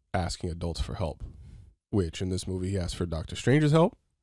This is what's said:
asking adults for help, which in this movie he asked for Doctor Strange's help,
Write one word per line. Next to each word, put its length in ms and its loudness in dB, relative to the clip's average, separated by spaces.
asking 360 -2
adults 320 -4
for 140 -4
help, 280 -4
which 320 0
in 80 -2
this 180 -4
movie 240 -2
he 60 0
asked 180 -2
for 100 -2
Doctor 300 -6
Strange's 360 4
help, 260 6